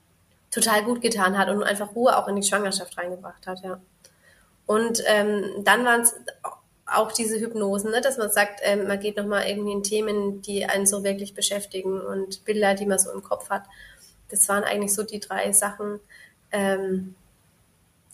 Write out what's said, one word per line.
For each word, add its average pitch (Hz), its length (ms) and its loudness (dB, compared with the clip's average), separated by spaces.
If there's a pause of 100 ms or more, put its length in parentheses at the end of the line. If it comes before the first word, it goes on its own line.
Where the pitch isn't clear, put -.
(520)
total 214 320 2
gut 240 180 0
getan 202 360 2
hat 190 120 4
und 208 140 0
einfach 202 320 -2
Ruhe 240 220 6
auch 214 100 2
in 202 80 0
die 202 120 0
Schwangerschaft 196 500 -2
reingebracht 175 500 -10
hat, 185 160 -8
ja. 185 160 -10 (880)
Und, 226 400 2
ähm, 208 580 2
dann 214 220 6
waren's 233 280 4 (720)
auch 220 260 2
diese 220 280 -2
Hypnosen, 214 520 -2
ne, 240 100 2
dass 262 160 0
man 214 120 -2
sagt, 208 340 0
ähm, 202 240 2
man 202 120 0
geht 208 180 -6
nochmal 202 300 0
irgendwie 208 240 -2
in 202 120 -2
Themen, 208 580 -2
die 202 240 -4
einen 196 200 0
so 202 180 2
wirklich 196 300 -4
beschäftigen 190 680 -4
und 190 420 -6
Bilder, 208 320 2
die 202 100 -4
man 196 140 2
so 196 120 0
im 196 120 -10
Kopf - 260 -4
hat. 196 140 -4 (680)
Das - 180 2
waren 202 140 2
eigentlich 202 300 -2
so 214 100 -2
die 208 160 -10
drei 202 320 -4
Sachen, 208 480 0 (520)
ähm, 190 640 -2 (1000)